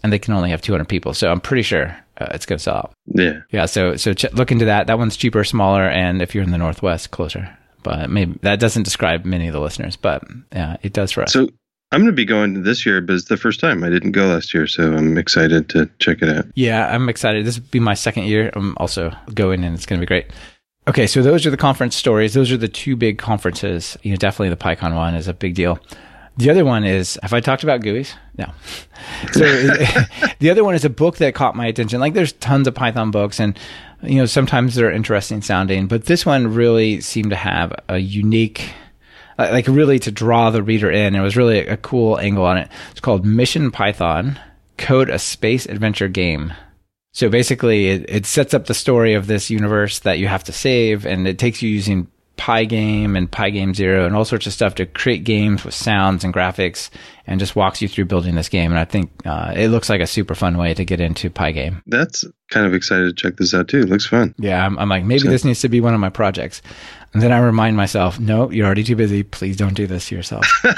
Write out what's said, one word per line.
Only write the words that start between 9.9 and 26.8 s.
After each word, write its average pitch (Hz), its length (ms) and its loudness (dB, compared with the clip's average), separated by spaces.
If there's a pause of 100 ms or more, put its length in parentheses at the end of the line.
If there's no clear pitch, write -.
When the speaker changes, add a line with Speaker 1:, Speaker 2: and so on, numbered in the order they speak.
Speaker 1:
but, 73 260 -2 (300)
yeah, 82 300 -6
it 98 100 -6
does 98 200 -2
for 117 100 -2
us. - 100 -2
Speaker 2:
So 131 160 2 (440)
I'm 143 100 4
gonna 226 100 4
be 131 120 0
going 104 380 0
this 110 240 -2
year, 98 140 2
but 90 140 -2
it's 90 140 0
the 127 80 0
first - 240 -2
time. 117 220 0
I 87 60 -2
didn't 87 240 0
go 98 140 4
last 85 280 0
year, 80 120 2
so 80 260 0
I'm 80 260 2
excited 80 520 2
to 80 280 2
check - 240 0
it 82 60 2
out. 76 260 -2
Speaker 1:
Yeah, 113 400 0
I'm 123 140 0
excited. 107 360 -2
This 110 140 -4
will 120 120 -14
be 127 100 0
my 110 140 2
second 107 300 -4
year. 107 300 0
I'm 98 220 -4
also 87 340 -4 (240)
going, 92 300 0
and 85 100 -4
it's 82 120 -10
gonna 90 140 -2
be 87 60 -4
great. 87 200 0 (600)
Okay, 214 180 2
so 139 160 2
those 147 240 4
are 156 40 2
the 139 60 0
conference 135 380 0
stories. 107 400 2
Those 131 160 4
are 131 60 0
the 113 120 -2
two 131 280 -6
big 110 220 0
conferences. 92 840 -4
You 104 80 -4
know, 98 60 0
definitely 98 320 -2
the 87 80 -2
PyCon 82 380 -4
one 82 200 -2
is 85 140 -4
a 90 60 -6
big 90 200 -6
deal. 87 240 0 (580)
The 120 120 2
other 170 160 6
one 117 200 2